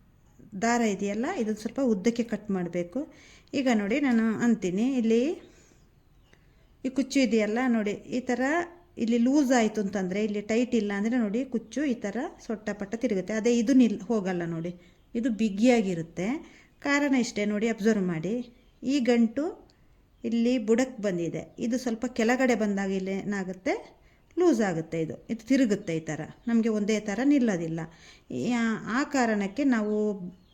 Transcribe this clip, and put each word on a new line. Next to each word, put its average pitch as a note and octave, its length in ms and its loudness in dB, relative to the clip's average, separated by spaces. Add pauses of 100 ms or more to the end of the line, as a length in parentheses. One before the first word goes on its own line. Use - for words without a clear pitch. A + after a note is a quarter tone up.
(600)
ದಾರ A#3 200 2
ಇದೆಯಲ್ಲ, G3+ 440 -2 (120)
ಇದನ್ನು G#3+ 240 -2
ಸ್ವಲ್ಪ A3+ 180 -6
ಉದ್ದಕ್ಕೆ A#3 440 2
ಕಟ್ A3 280 -8
ಮಾಡಬೇಕು. F3 480 -4 (540)
ಈಗ C4 200 0
ನೋಡಿ, G#3+ 260 0
ನಾನು A#3+ 260 2 (180)
ಅಂತೀನಿ G#3+ 440 2 (100)
ಇಲ್ಲಿ A3+ 240 4 (1600)
ಈ C4 120 -2
ಕುಚ್ಚು C#4 280 0
ಇದೆಯಲ್ಲ G#3+ 340 2 (160)
ನೋಡಿ, G#3 180 0 (240)
ಈ - 20 -2 (100)
ಥರ A#3+ 120 0 (600)
ಇಲ್ಲಿ A#3 140 2 (100)
ಲೂಸ್ C4+ 320 4
ಆಯ್ತು G#3+ 260 0
ಅಂತಂದ್ರೆ, F#3+ 420 -4
ಇಲ್ಲಿ G#3 140 -4 (100)
ಟೈಟ್ A3+ 300 0
ಇಲ್ಲ G3+ 180 -2
ಅಂದ್ರೆ A3+ 240 -2
ನೋಡಿ, G#3 160 -2 (140)
ಕುಚ್ಚು A#3 280 -4 (120)
ಈ - 20 -8 (100)
ಥರ G3+ 120 -6 (280)
ಸೊಟ್ಟ A3 240 -8 (100)
ಪಟ್ಟ G3 140 -10 (100)
ತಿರುಗುತ್ತೆ. G3 360 -2
ಅದೇ A3+ 120 2 (100)
ಇದು A#3 200 4
ನಿಲ್-, G#3+ 280 4
ಹೋಗಲ್ಲ F#3 340 -2 (120)
ನೋಡಿ, E3 160 -6 (480)
ಇದು B3 100 0 (120)
ಬಿಗಿಯಾಗಿರುತ್ತೆ. G3 840 2 (580)
ಕಾರಣ C#4+ 280 2 (120)
ಇಷ್ಟೇ G#3 280 -4
ನೋಡಿ, G#3 200 0
ಅಬ್ಸರ್ವ್ G#3 400 0
ಮಾಡಿ, E3 220 -4 (580)
ಈ C#4+ 40 4 (140)
ಗಂಟು A#3 320 2 (880)
ಇಲ್ಲಿ A#3 240 2 (140)
ಬುಡಕ್ಕೆ A#3 400 0
ಬಂದಿದೆ, E3+ 360 -4 (220)
ಇದು A#3 180 -2
ಸ್ವಲ್ಪ A3+ 220 -4 (140)
ಕೆಳಗಡೆ B3 440 4
ಬಂದಾಗ G3 360 -2
ಇಲ್ಲಿ F#3+ 140 -4 (120)
ಏನಾಗುತ್ತೆ, F#3+ 480 -4 (680)
ಲೂಸ್ D#4+ 300 4
ಆಗುತ್ತೆ, E3 360 -4
ಇದು, D#3 100 -8 (160)
ಇದು A3+ 200 -8
ತಿರುಗುತ್ತೆ G#3 480 2
ಈ D#3+ 100 -8
ಥರ. D#3 120 -6 (260)
ನಮಗೆ A#3 300 2
ಒಂದೇ G#3 200 0 (120)
ಥರ G3 100 -4 (140)
ನಿಲ್ಲೋದಿಲ್ಲ. E3+ 480 2 (580)
ಈ, - 20 -4 (200)
ಆ, - 20 0 (340)
ಆ C4+ 40 0 (140)
ಕಾರಣಕ್ಕೆ A3 500 0 (100)
ನಾವು G#3+ 180 0 (600)